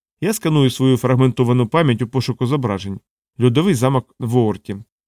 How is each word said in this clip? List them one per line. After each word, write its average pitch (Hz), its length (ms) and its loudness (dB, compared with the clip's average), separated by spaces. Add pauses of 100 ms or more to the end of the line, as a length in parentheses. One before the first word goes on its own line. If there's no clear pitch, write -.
(200)
Я 180 120 -2
сканую 151 380 2
свою 131 260 2
фрагментовану 123 720 2
пам'ять 139 340 0
у 110 60 -4
пошуку 127 380 -4
зображень. 101 540 -4 (420)
Льодовий 147 320 2
замок 127 440 -2
в 120 180 -4
Оорті, 104 400 -2 (320)